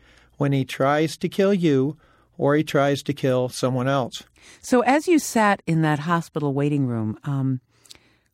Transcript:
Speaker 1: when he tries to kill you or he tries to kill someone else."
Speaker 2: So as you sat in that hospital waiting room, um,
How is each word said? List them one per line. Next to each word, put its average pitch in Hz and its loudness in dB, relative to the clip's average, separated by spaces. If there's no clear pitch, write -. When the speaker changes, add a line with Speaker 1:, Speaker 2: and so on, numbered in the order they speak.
Speaker 1:
when 143 0
he 135 0
tries 147 0
to 185 -4
kill 196 0
you 156 2
or 143 2
he 156 2
tries 143 0
to 143 -2
kill 127 0
someone 127 -2
else." 135 -2
Speaker 2:
So 247 2
as 285 0
you 339 4
sat 208 0
in 160 2
that 151 2
hospital 156 -2
waiting 143 0
room, 110 -4
um, 135 -2